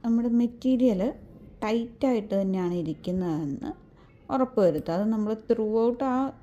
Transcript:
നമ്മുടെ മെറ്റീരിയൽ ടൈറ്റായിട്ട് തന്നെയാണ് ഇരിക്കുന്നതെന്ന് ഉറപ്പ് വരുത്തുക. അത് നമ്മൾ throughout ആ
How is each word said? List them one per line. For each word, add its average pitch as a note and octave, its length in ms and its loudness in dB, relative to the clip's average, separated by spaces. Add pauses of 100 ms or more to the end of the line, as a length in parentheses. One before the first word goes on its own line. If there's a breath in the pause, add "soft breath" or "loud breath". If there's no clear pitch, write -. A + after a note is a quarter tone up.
നമ്മുടെ A#3 240 2
മെറ്റീരിയൽ A#3+ 840 2 (500)
ടൈറ്റായിട്ട് A3+ 760 0
തന്നെയാണ് F#3 340 0
ഇരിക്കുന്നതെന്ന് D#3+ 960 -4 (600 soft breath)
ഉറപ്പ് B3+ 280 0
വരുത്തുക. E3 340 2
അത് F#3+ 100 0 (100)
നമ്മൾ G#3+ 180 -2 (160)
throughout A3+ 540 0
ആ B3+ 140 0 (260)